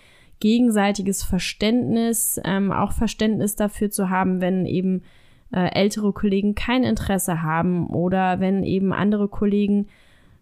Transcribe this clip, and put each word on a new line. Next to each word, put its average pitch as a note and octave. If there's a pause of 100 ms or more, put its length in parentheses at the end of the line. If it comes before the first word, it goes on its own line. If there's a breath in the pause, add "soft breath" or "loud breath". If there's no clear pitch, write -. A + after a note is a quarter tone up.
(420 soft breath)
gegenseitiges G#3
Verständnis, A3+
ähm, G3
auch -
Verständnis G#3+
dafür G#3
zu F#3+
haben, F#3
wenn F#3
eben, F#3 (500 soft breath)
äh, F3+
ältere G#3
Kollegen G3+
kein B3+
Interesse F#3+
haben E3+
oder F#3
wenn F#3+
eben F#3+
andere G3+
Kollegen, G3+ (560 soft breath)